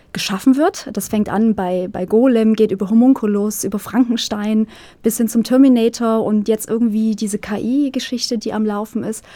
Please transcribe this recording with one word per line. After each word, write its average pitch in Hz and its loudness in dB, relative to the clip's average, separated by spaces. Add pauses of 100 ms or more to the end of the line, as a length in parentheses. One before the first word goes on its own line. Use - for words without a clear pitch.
(140)
geschaffen 208 0
wird. 320 -2
Das 196 -6
fängt 208 -2
an 220 0
bei, 180 -2
bei 180 -6
Golem, 220 4
geht 220 2
über 196 -4
Homunculus, 214 2
über 202 -4
Frankenstein 220 0 (360)
bis 226 0
hin 226 0
zum 226 0
Terminator 233 4
und 208 0
jetzt 220 -2
irgendwie 220 0
diese 208 -6
K-I-Geschichte, 247 -4
die 214 -6
am 214 -2
Laufen 214 -4
ist. - -8 (120)